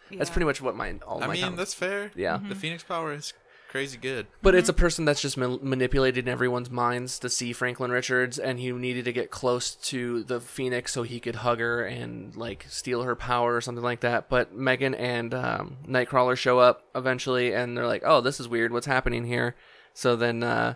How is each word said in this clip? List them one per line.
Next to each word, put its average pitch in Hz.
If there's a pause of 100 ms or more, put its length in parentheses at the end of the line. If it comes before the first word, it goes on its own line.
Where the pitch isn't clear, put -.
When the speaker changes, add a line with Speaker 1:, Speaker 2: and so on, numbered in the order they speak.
(100)
Speaker 1:
That's 185
Speaker 2:
Yeah. 170
Speaker 1:
pretty 175
much 139
what 120
my, 104 (100)
all 107
Speaker 3:
I 117
Speaker 1:
my 101
Speaker 3:
mean, 180
Speaker 1:
comments. 180
Speaker 3:
that's 185
fair. 202
Speaker 1:
Yeah. 180
Speaker 2:
Mm-hmm. 202
Speaker 3:
The 196
Phoenix 165
power 160
is 147 (360)
crazy 135
good. 120 (160)
Speaker 1:
But 190
it's 180
a 180
Speaker 2:
Mm-hmm. -
Speaker 1:
person 165
that's 147
just 139
man-, 127
manipulated 131
in 123
everyone's 123
minds 123
to 123
see 120
Franklin 123
Richards, 127
and 123
he 127
needed 123
to 123
get 117
close 123
to 120
the 123
Phoenix 123
so 123
he 117
could 120
hug 117
her 117
and, 117
like, 101
steal 123
her 123
power 120
or 120
something 120
like 120
that. 117
But 123
Megan 131
and, 120
um, 123 (100)
Nightcrawler 127
show 123
up 123 (100)
eventually, 127
and 120
they're 120
like, 107
"Oh, 143
this 131
is 120
weird. 117
What's 120
happening 123
here?" 120 (360)
So 123
then, 117
uh, 117